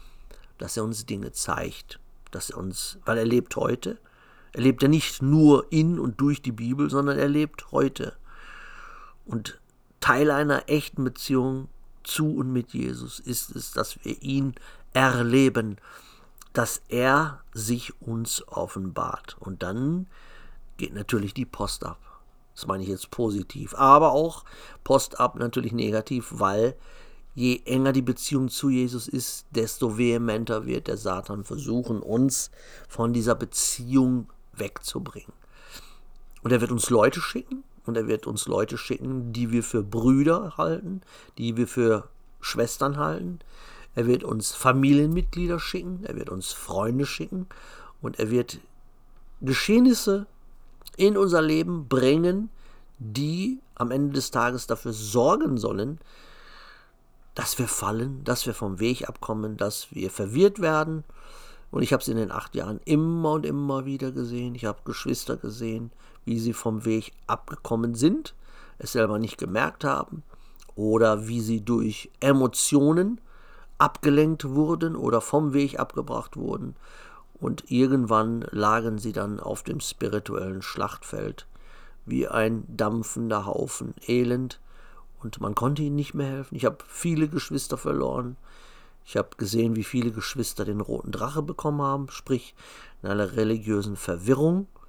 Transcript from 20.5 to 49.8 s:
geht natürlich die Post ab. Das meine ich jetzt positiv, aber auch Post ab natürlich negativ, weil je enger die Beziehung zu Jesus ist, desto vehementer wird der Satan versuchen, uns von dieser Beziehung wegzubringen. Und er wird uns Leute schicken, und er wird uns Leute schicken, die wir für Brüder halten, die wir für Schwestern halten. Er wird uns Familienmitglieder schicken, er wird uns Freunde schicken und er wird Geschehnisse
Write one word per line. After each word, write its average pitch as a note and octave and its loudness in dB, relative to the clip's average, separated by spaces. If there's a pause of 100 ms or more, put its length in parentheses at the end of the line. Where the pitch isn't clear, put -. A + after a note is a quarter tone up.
geht - -8
natürlich G2+ -2
die C3 -4
Post - -6
ab. - -10 (560)
Das - -12
meine F#2+ -2
ich F#2 -6
jetzt F#2+ -6
positiv, G#2 -4
aber C#3 10
auch D#3 0 (400)
Post - 2
ab B2 2
natürlich A#2+ -2
negativ, A2 -2
weil G#2 2 (600)
je B2 2
enger C3 2
die C3+ 4
Beziehung B2+ 0
zu - 0
Jesus B2+ 0
ist, - -6
desto A2+ -2
vehementer A#2 2
wird B2 -4
der A#2 -2
Satan G2+ -6
versuchen, A#2+ -4
uns B2+ 0 (380)
von A#2 0
dieser A#2 4
Beziehung B2+ 0 (240)
wegzubringen. - -8 (1120)
Und A#2 2
er A#2+ 6
wird A#2+ 0
uns A#2 0
Leute A#2+ 6
schicken, C4 -6 (220)
und A#2 -2
er A2+ -2
wird A2 0
uns A2 -4
Leute A2 0
schicken, B2+ -6
die A#2 -2
wir A#2 2
für A2+ 0
Brüder C3+ 4
halten, F3 -2 (380)
die A#2 -2
wir A#2+ 2
für A2+ 2 (320)
Schwestern C#3 -2
halten. E3 -4 (560)
Er A#2+ 0
wird B2 2
uns - -4
Familienmitglieder D3+ 4
schicken, F3+ -6
er - -8
wird - -8
uns - -8
Freunde A#2+ -2
schicken F3+ -6 (520)
und - -8
er A2 0
wird A#2+ 0 (800)
Geschehnisse G#3 4 (680)